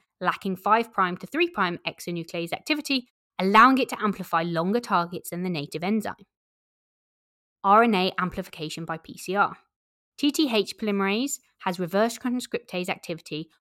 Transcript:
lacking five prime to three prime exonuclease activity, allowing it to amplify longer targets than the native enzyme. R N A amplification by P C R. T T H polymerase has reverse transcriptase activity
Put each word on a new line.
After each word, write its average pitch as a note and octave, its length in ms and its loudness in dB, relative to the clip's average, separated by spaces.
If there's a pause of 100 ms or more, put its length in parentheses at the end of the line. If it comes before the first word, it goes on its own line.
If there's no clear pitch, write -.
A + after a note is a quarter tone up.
(200)
lacking F#3 360 -2
five A3+ 360 0
prime F3+ 260 0
to F#3+ 100 -12
three C#4+ 200 0
prime F#3 300 -2 (100)
exonuclease E3+ 680 -6
activity, C#4+ 560 -4 (280)
allowing A3 400 8
it - 120 2
to A3 140 -6
amplify F#3 380 0
longer F3 380 0
targets F3+ 500 -2
than F3 140 -6
the F#3 60 -2
native D#3 340 -6
enzyme. G3+ 420 -4 (1400)
R G#3 200 8
N A#3 100 4
A F#3 240 2
amplification E3+ 680 -6
by D#3+ 140 -8
P - 180 -18
C F#3 200 -8
R. G3+ 200 0 (640)
T C#4+ 140 0
T D4 200 0
H G#3 260 0
polymerase G#3 600 -2 (220)
has F#3 200 -4
reverse G3+ 380 0
transcriptase A#3+ 720 -6
activity D#3+ 600 -8 (120)